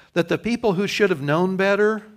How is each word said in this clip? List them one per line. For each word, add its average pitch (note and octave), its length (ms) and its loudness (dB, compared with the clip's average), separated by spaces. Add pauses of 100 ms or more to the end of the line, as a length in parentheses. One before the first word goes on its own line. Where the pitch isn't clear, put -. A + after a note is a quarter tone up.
(120)
that E3+ 160 0
the E3 100 0
people A3+ 340 -2
who F#3 160 -2
should G3+ 220 0
have D3 120 -2
known F3 340 0
better, G3+ 460 2 (140)